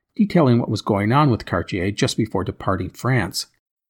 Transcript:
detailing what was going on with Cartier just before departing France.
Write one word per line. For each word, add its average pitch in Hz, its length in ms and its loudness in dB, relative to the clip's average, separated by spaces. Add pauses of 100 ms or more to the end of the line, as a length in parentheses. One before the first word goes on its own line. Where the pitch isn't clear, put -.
(160)
detailing 156 420 4
what 123 120 -2
was 107 120 -2
going 104 300 0
on 143 180 4
with 107 160 0
Cartier 92 460 -2
just - 260 -2
before 104 260 -2
departing 95 460 -4
France. 123 560 -2 (440)